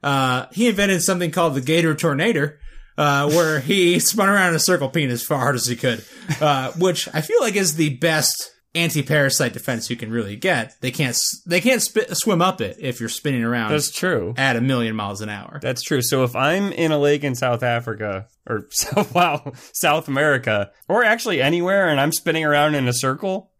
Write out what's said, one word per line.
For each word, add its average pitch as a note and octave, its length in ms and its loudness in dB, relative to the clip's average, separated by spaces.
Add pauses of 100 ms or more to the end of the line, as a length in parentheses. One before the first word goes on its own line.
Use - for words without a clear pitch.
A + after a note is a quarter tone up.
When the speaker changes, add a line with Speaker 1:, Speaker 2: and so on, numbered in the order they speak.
Speaker 1:
uh, C3 500 0
he A#3 160 2
invented F#3+ 340 2
something F3 300 0
called E3 220 2
the C3+ 80 0
Gator D#3+ 320 2
Tornado, D3+ 580 0 (460)
uh, C#3+ 320 2
where D#3 280 2
he F3 400 2
<laughs> - 20 2
spun G3+ 280 2
around F#3+ 220 4
in E3 60 0
a D#3 40 0
circle, C#3+ 300 2
peeing D3 180 0
as A#2+ 160 -4
far D3 140 -2
hard B2+ 180 2
as A#2 100 -2
he B2 100 -2
could, A#2 280 -2 (380)
uh, C#3 300 2
which F3 420 0
I D#3+ 80 -2
feel A4+ 180 2
like A3 160 0
is F3+ 180 0
the D3+ 220 0
best D#3 560 0 (220)
anti-parasite D3 800 0
defense A#2+ 360 -6
you A#2+ 60 -4
can A2 160 -10
really G#2 240 -4
get. C3+ 460 -2
They B2+ 100 -2
can't C3+ 240 -2
s-, - 300 -4
they F3 140 0
can't A#3+ 220 2
sp-, - 300 -2
swim F3+ 280 0
up F#3 200 2
it F#2+ 180 -6
if B2+ 220 -6
you're A2+ 80 -6
spinning C3 340 -4
around A#2 300 -2
Speaker 2:
That's D3+ 180 0
true. A#2+ 460 -2
Speaker 1:
at C3+ 200 2
a A#2 40 0
million A#2+ 340 0
miles G2+ 260 -6
an G#2+ 100 -8
hour. G#2 300 -12
Speaker 2:
That's B2+ 220 -4
true. C#3 200 0
So C3 200 0
if B2 140 -2
I'm F3+ 360 0
in D#3+ 200 0
a D3 60 2
lake D3 260 2
in C3+ 100 -2
South B2 300 -2
Africa, G#2+ 640 -4 (180)
or G#2+ 200 -6
<laughs> - 40 -20
South, - 440 -2
wow, D#3 380 0 (200)
South D#3 340 0
America, C3 640 0 (180)
or G#3+ 140 2
actually A3 400 0
anywhere, F3 460 2
and D3 120 2
I'm D3 120 2
spinning D#3+ 320 -2
around D3 320 4
in C3+ 100 0
a B2 60 2
circle C#3 680 -4